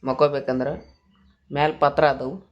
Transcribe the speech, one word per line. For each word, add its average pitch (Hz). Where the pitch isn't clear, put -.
ಮಕ್ಕೋಬೇಕಂದ್ರ. 135
ಮ್ಯಾಲ್ 151
ಪತ್ರ 143
ಆದವು. 131